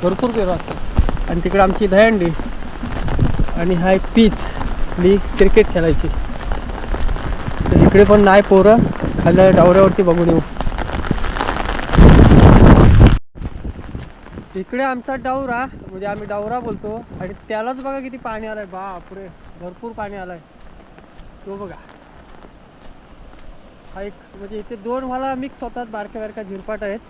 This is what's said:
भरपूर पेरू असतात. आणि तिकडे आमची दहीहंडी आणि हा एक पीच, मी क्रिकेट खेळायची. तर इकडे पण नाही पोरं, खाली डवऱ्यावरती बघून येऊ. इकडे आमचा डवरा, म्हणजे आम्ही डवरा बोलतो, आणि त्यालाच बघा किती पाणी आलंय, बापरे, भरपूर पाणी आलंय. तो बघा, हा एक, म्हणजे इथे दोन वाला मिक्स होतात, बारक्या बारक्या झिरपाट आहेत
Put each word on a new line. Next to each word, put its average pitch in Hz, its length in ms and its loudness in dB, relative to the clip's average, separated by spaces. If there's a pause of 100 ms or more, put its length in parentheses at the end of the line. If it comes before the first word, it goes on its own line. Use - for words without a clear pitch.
भरपूर 185 260 -4
पेरू 208 220 -4
असतात. - 760 -4
आणि 170 140 -4
तिकडे 190 180 0
आमची 196 260 0
दहीहंडी 196 420 2 (1300)
आणि 175 160 -2
हा 180 160 0
एक 190 140 0 (100)
पीच, 226 180 4 (680)
मी 185 160 4 (220)
क्रिकेट 202 360 4
खेळायची. 165 340 0 (1600)
तर - 100 6
इकडे 202 220 6
पण 208 180 6
नाही 202 280 6
पोरं, 202 280 6 (460)
खाली 180 280 6
डवऱ्यावरती 185 520 4
बघून 170 260 0
येऊ. 165 100 2 (4000)
इकडे 247 280 -8
आमचा 262 320 -8
डवरा, 262 500 -6 (240)
म्हणजे 190 160 -14
आम्ही 208 220 -10
डवरा 208 320 -8
बोलतो, 214 360 -12 (260)
आणि 190 120 -12 (140)
त्यालाच 233 340 -8
बघा 269 180 -10
किती 262 180 -16
पाणी 220 300 -14
आलंय, 214 180 -14
बापरे, 185 640 -18 (340)
भरपूर 180 360 -18
पाणी 208 200 -14
आलंय. 180 200 -16 (1080)
तो 196 120 -16
बघा, 185 180 -16 (2250)
हा 190 60 -14
एक, 202 120 -14 (220)
म्हणजे 202 220 -16
इथे 214 260 -14
दोन 240 200 -8
वाला 262 320 -8
मिक्स 254 280 -14
होतात, 240 280 -12
बारक्या 214 300 -14
बारक्या 214 220 -14
झिरपाट 196 400 -14
आहेत 208 160 -10 (100)